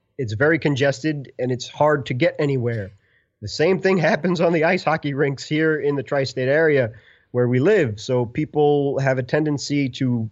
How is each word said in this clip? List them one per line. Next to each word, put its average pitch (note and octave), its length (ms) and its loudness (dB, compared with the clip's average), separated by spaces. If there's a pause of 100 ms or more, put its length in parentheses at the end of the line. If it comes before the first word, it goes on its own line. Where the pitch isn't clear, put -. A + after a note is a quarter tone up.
(180)
it's A2 160 -6
very D3 260 2
congested C#3 800 -2
and B2+ 120 -2
it's B2 160 -6
hard D3 380 0
to - 80 -6
get C3 240 0
anywhere. A#2 540 -2 (500)
The G#2+ 60 -8
same F#3 340 0
thing F#3+ 160 2
<laughs> D#3+ 140 2
happens F3 300 0
on F3 120 2
the D#3+ 120 2
ice F3+ 180 0
hockey D3 320 -2
rinks C#3 280 -2
here D#3 360 0
in C#3+ 160 0
the C3 80 -4
tri-state C3 440 -2
area C#3+ 440 2 (400)
where B2 160 2
we B2+ 120 2
live. D3 400 2
So B2 280 -2
people D3 720 0
have C3+ 180 0
a B2+ 60 -2
tendency C#3+ 640 -2
to A#2+ 420 -2